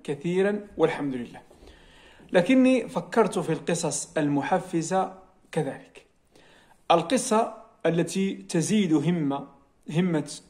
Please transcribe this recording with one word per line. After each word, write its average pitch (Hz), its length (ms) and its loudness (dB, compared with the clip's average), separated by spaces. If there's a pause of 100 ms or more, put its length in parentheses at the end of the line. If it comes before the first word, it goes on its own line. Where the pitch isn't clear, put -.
كثيرا 185 640 -2 (100)
والحمد 147 380 0
لله، 120 260 -12 (920)
لكني 254 580 4
فكرت 190 500 0
في 165 140 -2
القصص 156 640 -4
المحفزة 160 960 0 (380)
كذلك، - 540 -6 (840)
القصة 214 720 2 (220)
التي 175 480 0
تزيد 170 600 0
همة، 143 540 0 (420)
همة 160 500 -2 (100)